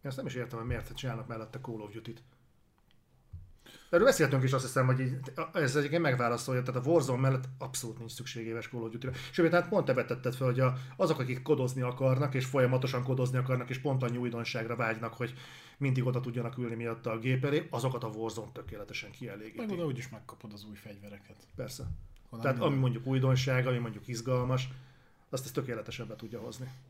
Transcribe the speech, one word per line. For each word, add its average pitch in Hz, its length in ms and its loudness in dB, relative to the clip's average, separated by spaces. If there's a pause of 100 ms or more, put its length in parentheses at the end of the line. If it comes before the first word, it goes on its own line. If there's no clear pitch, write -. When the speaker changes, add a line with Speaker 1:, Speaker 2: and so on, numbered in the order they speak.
Speaker 1:
Én 143 80 -8
azt 131 60 -8
nem 262 100 -6
is 127 80 -6
értem, 117 240 -6
hogy 117 100 -6
miért 117 260 -4
csinálnak 113 320 -6
mellette 110 340 -10
Call 113 200 -8
of 104 120 -12
Duty-t. 110 300 -12 (1700)
Erről 175 140 8
beszéltünk 139 380 6
is, 131 100 4
azt 131 120 2
hiszem, 131 220 4
hogy 131 140 4
így, 131 160 0 (360)
ez 147 240 2
egyébként 147 260 2
megválaszolja, 123 600 2
tehát 123 240 -2
a - 40 2
Warzone 131 300 6
mellett 131 280 4 (100)
abszolút 120 400 -8
nincs 113 120 -12
szükség 113 360 -8
éves 113 220 -6
Call 120 140 -6
of 113 80 -4
Duty-ra. 127 220 -6 (180)
Sőt, 165 220 4
hát 175 160 4
pont 196 160 4
te 175 100 4
vetetted - 400 0
fel, 135 120 0
hogy 123 140 4
a, 127 140 6 (220)
azok, 160 220 2
akik 127 240 -2
kodozni 131 380 2
akarnak, 131 540 2
és 131 100 2
folyamatosan 127 600 4
kodozni 127 340 2
akarnak, 127 320 0
és 127 80 -4
pont 131 240 0
annyi 120 140 0
újdonságra 117 600 -2
vágynak, 113 380 0
hogy 123 200 -4 (440)
mindig 131 280 2
oda 127 140 2
tudjanak 120 380 -4
ülni 120 160 -2
miatta 117 360 -4
a 113 80 -2
gép 131 260 2
elé, 147 260 2
azokat 120 340 -2
a 110 40 -2
Warzone 107 440 -6
tökéletesen - 580 -10
kielégíti. 107 460 -12 (100)
Speaker 2:
Meg 214 40 -4
oda 175 160 -2
úgyis 127 220 -4
megkapod - 440 -14
az 101 120 -14
új 104 120 -14
fegyvereket. 101 600 -18 (200)
Speaker 1:
Persze. 131 260 -8 (460)
Speaker 2:
Honnan 117 160 -8
Speaker 1:
Tehát 131 140 2
Speaker 2:
minden- 143 140 2
Speaker 1:
ami 139 40 2
mondjuk 131 300 2
újdonság, 131 600 4
ami 123 120 2
mondjuk 110 300 -6
izgalmas, 127 600 0 (600)
azt 131 140 -4
ez - 60 -10
tökéletesen 117 560 -6
be 107 100 -10
tudja 110 240 -10
hozni. 127 300 -10 (200)